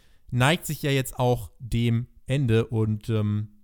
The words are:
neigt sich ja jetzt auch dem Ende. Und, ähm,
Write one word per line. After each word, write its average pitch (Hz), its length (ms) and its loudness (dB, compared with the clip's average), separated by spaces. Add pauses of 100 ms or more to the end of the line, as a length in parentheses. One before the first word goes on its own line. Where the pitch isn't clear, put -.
(300)
neigt 135 380 2
sich 147 160 -8
ja 139 80 0
jetzt 135 260 -2
auch 120 400 0
dem 117 480 0 (220)
Ende. 117 400 2
Und, 110 420 -2
ähm, 107 400 -2 (140)